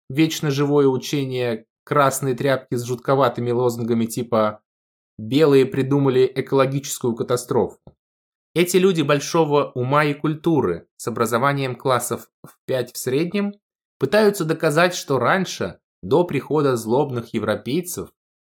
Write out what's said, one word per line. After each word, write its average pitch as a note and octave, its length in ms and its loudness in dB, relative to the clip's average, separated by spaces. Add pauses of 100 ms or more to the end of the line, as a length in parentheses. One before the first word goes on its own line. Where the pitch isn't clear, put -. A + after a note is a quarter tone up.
(100)
вечно D#3 400 0
живое C#3+ 380 2
учение B2+ 760 -2 (200)
красной C3+ 500 0
тряпки C3+ 400 -2
с A#2 100 -4
жутковатыми B2 680 0
лозунгами A#2 540 0
типа A2 560 -2 (560)
«Белые C3+ 480 4
придумали C3+ 680 2
экологическую C3+ 800 -2
катастрофу». - 640 -2 (760)
Эти F3 220 2
люди F3+ 260 2
большого D3 720 2
ума C3+ 300 0
и D3 100 0
культуры, D3 840 -2
с - 120 -10
образованием B2 680 -2
классов A#2+ 540 -2 (120)
в - 140 -20 (100)
пять B2+ 260 -4
в - 60 -14
среднем, G3+ 560 -2 (440)
пытаются G3+ 460 2
доказать, D#3+ 500 0
что - 240 -4
раньше, B2 600 -2 (240)
до C3+ 220 2
прихода C#3 520 -2
злобных A#2 580 -2
европейцев, G#2+ 760 -4 (380)